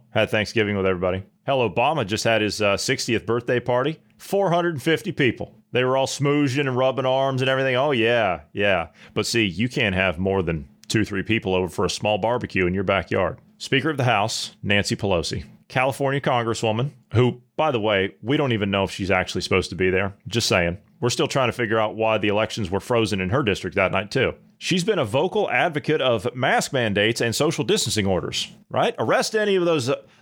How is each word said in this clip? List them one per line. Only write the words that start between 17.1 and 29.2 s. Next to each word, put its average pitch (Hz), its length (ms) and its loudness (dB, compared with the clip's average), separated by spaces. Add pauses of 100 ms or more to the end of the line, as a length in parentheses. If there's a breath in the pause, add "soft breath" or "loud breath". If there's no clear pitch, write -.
who, 123 280 2 (160)
by 156 140 2
the 120 100 0
way, 98 400 2
we 127 160 0
don't 139 160 2
even 101 180 0
know 98 140 2
if 90 60 -4
she's 95 200 -2
actually 92 300 0
supposed 92 300 0
to 92 40 -10
be 92 140 0
there. 95 240 0 (140)
Just 110 200 -2
saying. 87 300 2 (240)
We're 120 80 0
still 143 180 -2
trying 131 220 0
to 107 40 -2
figure 113 260 -2
out 107 160 -2
why 110 220 2
the 104 120 0
elections 107 420 -2
were 98 80 0
frozen 110 400 0
in 92 100 -2
her 117 140 0
district 95 320 -2
that 95 160 2
night, 98 180 -2
too. 113 260 0 (240)
She's 175 260 -2
been 202 140 0
a 135 60 2
vocal 165 460 0
advocate 147 500 0
of 120 320 0
mask 160 380 0
mandates 110 480 0
and 117 160 0
social 147 300 0
distancing 107 420 -2
orders, - 420 -2 (200)
right? 165 280 -2
Arrest 180 380 0